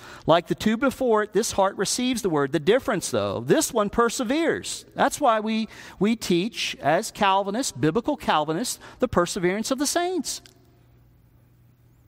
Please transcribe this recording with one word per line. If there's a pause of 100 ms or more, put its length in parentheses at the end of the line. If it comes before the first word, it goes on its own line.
(280)
Like
the
two
before
it,
this
heart
receives
the
word.
The
difference,
though,
this
one
perseveres.
That's
why
we, (320)
we
teach,
as
Calvinists,
biblical
Calvinists, (180)
the
perseverance
of
the
saints. (1700)